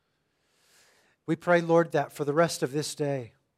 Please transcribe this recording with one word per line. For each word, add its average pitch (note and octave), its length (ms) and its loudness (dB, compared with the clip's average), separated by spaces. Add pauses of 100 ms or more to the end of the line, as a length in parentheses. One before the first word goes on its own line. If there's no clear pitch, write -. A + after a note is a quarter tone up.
(1300)
We D#3+ 100 -2
pray, F3 240 2
Lord, E3 320 2
that C#3+ 200 -2
for D3 120 -6
the C#3+ 80 -4
rest E3 300 0
of C3 100 -4
this D3 220 -6
day C#3 380 -6 (260)